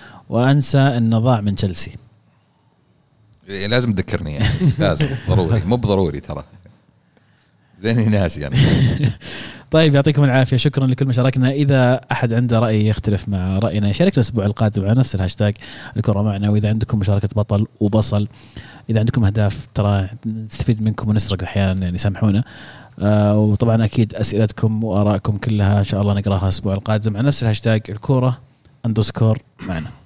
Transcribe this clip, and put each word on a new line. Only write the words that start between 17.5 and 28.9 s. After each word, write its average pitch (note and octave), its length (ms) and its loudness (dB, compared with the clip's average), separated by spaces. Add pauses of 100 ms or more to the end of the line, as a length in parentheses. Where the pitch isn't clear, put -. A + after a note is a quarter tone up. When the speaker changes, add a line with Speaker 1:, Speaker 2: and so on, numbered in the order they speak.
Speaker 1:
وبصل، G#2 480 0 (640)
إذا A2+ 100 0
عندكم A2+ 260 0
أهداف، G2+ 480 -2
ترى G2+ 360 0 (160)
نستفيد A2 560 -4
منكم G#2+ 280 -2
ونسرق G2 340 -2
أحيانًا، F#2+ 420 0
يعني F2 120 -4
سامحونا. G2+ 460 0 (560)
آه، G#2 380 2
وطبعًا A2+ 480 2
أكيد A2 300 0
أسئلتكم A2 680 -2
وآرائكم G#2 540 0
كلها G2+ 420 2
إن G2+ 40 2
شاء G2 180 -2
الله G2+ 120 2
نقراها G2 300 0
الأسبوع F#2+ 300 -2
القادم G#2+ 440 -2
على B2 100 0
نفس C#3 160 -2
الهاشتاج A2 460 0
الكرة B2+ 500 -2 (460)
أندرسكور A2 540 0 (280)